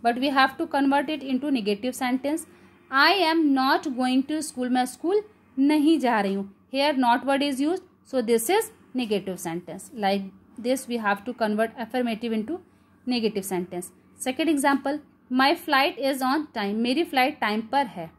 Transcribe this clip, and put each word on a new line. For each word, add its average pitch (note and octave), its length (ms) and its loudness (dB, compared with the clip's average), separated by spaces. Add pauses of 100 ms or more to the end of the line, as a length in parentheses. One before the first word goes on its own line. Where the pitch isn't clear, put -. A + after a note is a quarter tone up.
but A#3+ 160 0
we C#4 180 2
have C4+ 200 4
to E4 80 -2 (100)
convert C#4 400 2
it B3+ 60 -10 (120)
into C#4+ 160 -2
negative G#3+ 440 -2
sentence। C4+ 520 -2 (440)
I C#4 200 4 (220)
am E4 120 4 (140)
not D4+ 400 2
going B3+ 320 2
to D#4 120 -4
school, B3+ 280 -6
मैं B3+ 160 2
स्कूल F#4+ 360 -2 (360)
नहीं D4+ 400 4
जा A#3 220 2
रही G3 140 0
हूँ। G3 160 -6 (240)
Here C#4 240 2
not B3+ 300 4
word C#4 140 2
is C#4 180 -2
used, E4 220 0 (280)
so C4 120 0
this A3+ 340 2
is A4 160 -2 (220)
negative G3+ 440 -2
sentence। E3+ 520 -10 (120)
Like G3 200 2 (440)
this C4 220 -2
we A#3+ 160 -2
have G3+ 200 0
to B3 160 -6
convert A3 440 0
affirmative A#3 480 -4
into A3 260 -4 (480)
negative A3 380 -2
sentence। F3+ 460 -6 (280)
Second C4+ 300 -2
example, C#4 520 0 (300)
my C4 240 4
flight D4 440 0 (120)
is C4 120 -4
on D4 240 2 (100)
time, G3+ 260 -2
मेरी C4 220 2
फ्लाइट C#4 360 0
टाइम G#3+ 200 0 (120)
पर C4+ 140 2
है। E3 320 -12